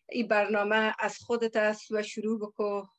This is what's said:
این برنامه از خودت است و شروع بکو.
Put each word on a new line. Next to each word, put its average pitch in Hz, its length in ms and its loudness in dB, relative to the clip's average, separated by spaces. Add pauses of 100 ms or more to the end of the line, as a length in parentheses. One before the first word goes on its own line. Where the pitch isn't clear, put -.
این 226 200 -2
برنامه 208 680 2
از 208 200 -2
خودت 233 380 -2
است 214 360 0
و 214 100 0
شروع 214 380 -4
بکو. 208 420 -4 (160)